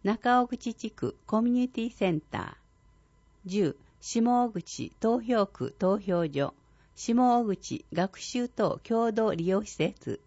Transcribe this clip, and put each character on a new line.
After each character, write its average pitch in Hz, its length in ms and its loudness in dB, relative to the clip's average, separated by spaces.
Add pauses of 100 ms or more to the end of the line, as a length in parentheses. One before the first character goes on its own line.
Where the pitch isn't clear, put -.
中 240 400 2
尾 240 40 0
口 240 260 -6
地 - 180 -10
区 - 260 -6 (100)
コ 220 160 2
ミ 240 80 2
ュ 247 40 2
ニ 247 140 2
テ 233 140 -6
ィ 233 100 -4
セ 190 180 0
ン 156 120 0
タ - 340 -10 (880)
ー。 180 40 -10
十、 190 260 0 (240)
下 - 220 -2 (240)
尾 - 20 -4
口 - 420 -8 (100)
投 233 200 2
票 226 240 2
区 - 340 -6
投 190 200 2
票 180 280 0
所。 139 280 -2 (420)
下 - 160 -4
尾 240 320 4
口 - 480 -4
学 - 280 -2
習 240 260 -4
等 202 380 -2
共 226 260 2
同 220 220 0
利 165 140 -2
用 196 180 0
施 - 100 -14
設。 - 520 -4